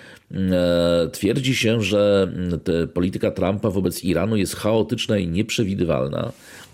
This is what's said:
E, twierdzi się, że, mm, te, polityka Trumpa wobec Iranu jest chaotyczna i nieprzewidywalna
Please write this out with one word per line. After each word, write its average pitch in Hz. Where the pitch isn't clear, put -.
E, 87
twierdzi 123
się, 113
że, 101
mm, 87
te, 82
polityka 90
Trumpa 98
wobec 92
Iranu 92
jest 95
chaotyczna 110
i 90
nieprzewidywalna 85